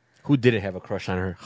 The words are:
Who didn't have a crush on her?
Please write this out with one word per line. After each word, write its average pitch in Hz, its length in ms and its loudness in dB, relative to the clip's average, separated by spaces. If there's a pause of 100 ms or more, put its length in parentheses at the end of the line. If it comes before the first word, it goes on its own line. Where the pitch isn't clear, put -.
(240)
Who 143 120 2
didn't 117 260 4
have 95 140 -6
a 92 40 -12
crush - 280 -8
on 92 100 -2
her? 92 280 -4